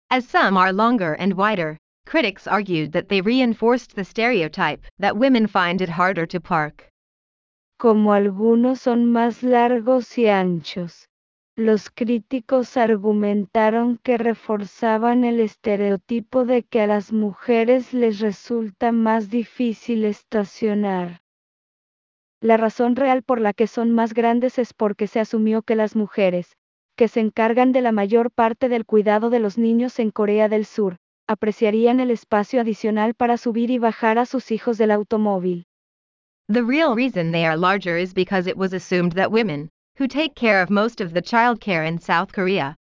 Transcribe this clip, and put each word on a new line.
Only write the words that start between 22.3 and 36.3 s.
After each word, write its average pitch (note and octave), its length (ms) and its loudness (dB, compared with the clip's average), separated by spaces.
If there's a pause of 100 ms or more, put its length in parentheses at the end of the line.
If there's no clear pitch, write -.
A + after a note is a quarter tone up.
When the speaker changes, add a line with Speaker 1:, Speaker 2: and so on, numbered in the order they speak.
Speaker 2:
La A3+ 160 4
razón A3+ 380 0
real C4 280 0
por B3 180 -2
la G#3 120 0
que A3+ 140 0
son A#3 240 -2
más A3+ 240 0
grandes A#3+ 440 0
es A#3+ 140 -4
porque G#3 360 -2
se - 100 -4
asumió A3 440 0
que A3+ 120 -2
las G#3+ 220 -2
mujeres, F#3+ 600 -2 (400)
que A3 120 2
se B3 100 -2
encargan A3+ 540 2
de B3+ 80 2
la A#3+ 100 2
mayor A3 400 2
parte A#3 380 0
del A#3 180 -2
cuidado G#3+ 420 2
de A#3 120 2
los G#3 180 -2
niños A#3 400 0
en A3 140 -2
Corea G#3+ 360 2
del G#3+ 160 0
Sur, F#3+ 320 -4 (300)
apreciarían A3 720 0
el B3 140 0
espacio G#3+ 480 -2
adicional A3 540 -2
para A#3+ 220 0
subir A#3 340 -2
y B3+ 80 0
bajar A3+ 400 0
a B3 80 0
sus A#3+ 260 -6
hijos A3 260 -2
del G#3+ 140 2
automóvil. G3 720 -2 (840)